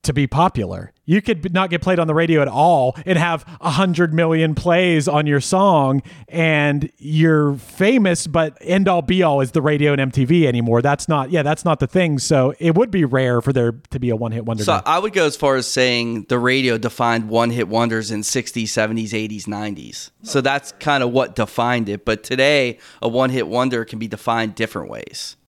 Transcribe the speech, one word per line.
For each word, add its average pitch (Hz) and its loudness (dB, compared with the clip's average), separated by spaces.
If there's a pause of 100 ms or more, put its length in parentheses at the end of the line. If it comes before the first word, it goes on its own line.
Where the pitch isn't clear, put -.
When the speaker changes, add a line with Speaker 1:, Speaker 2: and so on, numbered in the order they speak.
Speaker 1:
to - -2
be 135 2
popular. 117 -2 (120)
You 175 2
could 202 -2
b-, 190 -6
not 185 0
get 170 -2
played 185 2
on 165 0
the 156 -2
radio 165 4
at 139 2
all 135 2
and 180 0
have 165 -2 (160)
a 170 -2
hundred 170 0
million 160 2
plays 170 2
on 151 0
your 143 2
song 151 2 (280)
and 147 0
you're 151 2
famous, 190 0
but 156 -2
end 190 2
all 180 2
be 185 2
all 143 2
is 135 0
the 151 0
radio 147 2
and 139 2
M 131 -2
T 135 2
V 160 4
anymore. 120 2
That's 143 0
not, 143 0
yeah, 160 0
that's 151 -2
not 160 0
the - -2
thing. 165 0
So 135 2
it 165 2
would 220 2
be 175 2
rare 127 2
for 135 -2
there 120 2 (180)
to 139 -8
be 123 -2
a 113 0
one 113 -4
hit 113 -6
wonder. 113 -4
Speaker 2:
So 156 0
Speaker 1:
now. - -4
Speaker 2:
I 165 2
would 208 -4
go 170 2
as 147 -2
far 135 2
as 127 -2
saying 117 0
the 123 0
radio 127 2
defined 117 -2
one 117 2
hit 117 -2
wonders 110 -2
in 107 -6
sixties, 117 -4
seventies, 110 -2
eighties, 107 -6
nineties. 101 -10 (100)
So - -2
that's 139 -2
kind 143 0
of 123 -2
what 127 0
defined 117 -2
it. 101 -8
But 110 -2
today, 131 0 (240)
a 120 0
one 127 0
hit 123 -2
wonder 120 -2
can 113 -12
be 110 -8
defined 110 -4
different 95 -8
ways. - -14 (120)